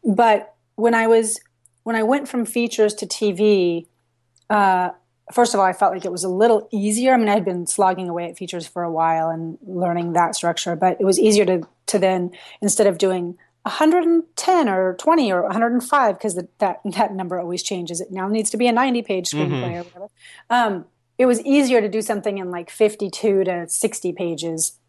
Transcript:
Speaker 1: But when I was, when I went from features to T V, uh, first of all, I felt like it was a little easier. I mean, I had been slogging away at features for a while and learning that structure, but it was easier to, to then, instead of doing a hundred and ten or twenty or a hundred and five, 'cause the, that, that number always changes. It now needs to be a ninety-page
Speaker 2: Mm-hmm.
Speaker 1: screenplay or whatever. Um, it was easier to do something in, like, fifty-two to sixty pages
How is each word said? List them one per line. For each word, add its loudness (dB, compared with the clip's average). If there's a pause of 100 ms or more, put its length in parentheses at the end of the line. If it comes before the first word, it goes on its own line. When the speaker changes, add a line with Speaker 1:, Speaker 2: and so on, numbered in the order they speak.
Speaker 1:
But 2 (200)
when 2
I 2
was, 2 (440)
when -2
I 0
went 0
from -4
features 0
to -8
T -2
V, 2 (640)
uh, 2 (420)
first 2
of 2
all, 6
I 4
felt 2
like -8
it -4
was -6
a -4
little 2
easier. 2
I 4
mean, 2
I 4
had 0
been -4
slogging 0
away -6
at -14
features -10
for -8
a -4
while 0
and -8
learning -4
that 2
structure, -4
but 0
it 2
was 4
easier 4
to, -2 (200)
to -2
then, 0 (280)
instead 2
of 2
doing -2 (260)
a -6
hundred 2
and 2 (140)
ten 2
or 0
twenty 2
or 0
a -4
hundred 0
and 0
five, 2
'cause -6
the, -8 (120)
that, -2
that -2
number -6
always -6
changes. -8
It -12
now -6
needs -2
to -6
be 2
a 4
ninety-page -2
Speaker 2:
Mm-hmm. -2
Speaker 1:
screenplay -6
or -12
whatever. -18 (420)
Um, 0 (320)
it 2
was 2
easier 4
to -2
do -4
something -4
in, -8
like, -10
fifty-two 0
to -4
sixty -4
pages -6 (100)